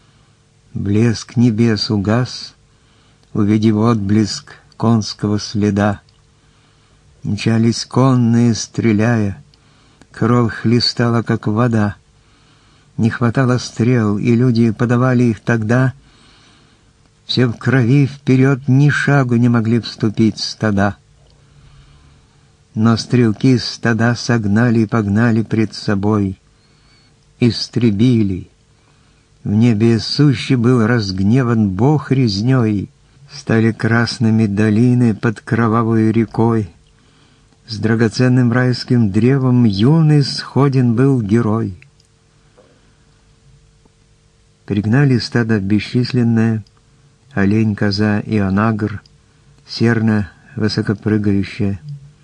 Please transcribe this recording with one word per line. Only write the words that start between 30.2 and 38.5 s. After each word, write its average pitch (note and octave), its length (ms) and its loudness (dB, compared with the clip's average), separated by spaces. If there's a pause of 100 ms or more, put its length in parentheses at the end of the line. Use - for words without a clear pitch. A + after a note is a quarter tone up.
был A#2+ 280 2
разгневан A2 840 0
Бог C3 400 0
резнёй. A2+ 800 0 (420)
Стали A2+ 380 0
красными A2 760 0
долины A2 680 2
под A2 260 -4
кровавой A2+ 680 0
рекой. A2+ 600 0 (1000)
С A2 100 -12
драгоценным A#2+ 720 0